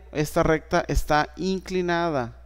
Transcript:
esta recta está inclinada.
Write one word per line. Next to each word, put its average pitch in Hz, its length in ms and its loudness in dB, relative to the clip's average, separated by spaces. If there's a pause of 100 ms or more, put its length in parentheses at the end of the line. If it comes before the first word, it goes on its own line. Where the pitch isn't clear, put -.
(140)
esta 156 280 0
recta 160 460 2
está 151 480 2
inclinada. 175 1120 -2